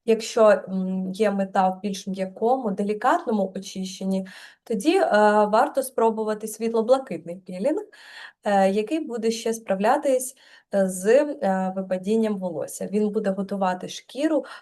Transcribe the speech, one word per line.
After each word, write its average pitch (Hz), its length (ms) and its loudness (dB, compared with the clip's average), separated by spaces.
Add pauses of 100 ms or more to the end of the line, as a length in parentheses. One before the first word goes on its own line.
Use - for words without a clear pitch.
Якщо, 226 440 4
м, 185 640 0
є 202 180 0
мета 190 380 2
в 185 120 -6
більш 202 260 -6
м'якому, 208 640 -2
делікатному 208 840 0
очищенні, 190 720 -6 (360)
тоді, 285 340 0
е, 370 80 2 (400)
варто 254 380 2
спробувати 220 640 0
світло-блакитний 220 880 -2
пілінг, 214 460 -4 (600)
е, 196 280 4
який 220 280 -2
буде 226 320 -4
ще 226 220 -2
справлятись, 254 840 0 (380)
е, 196 160 2
з, 185 260 -4
е, 190 600 0
випадінням 196 640 -2
волосся. 180 480 -8
Він 208 220 0
буде 196 200 -2
готувати 190 580 -4
шкіру 294 580 -2 (160)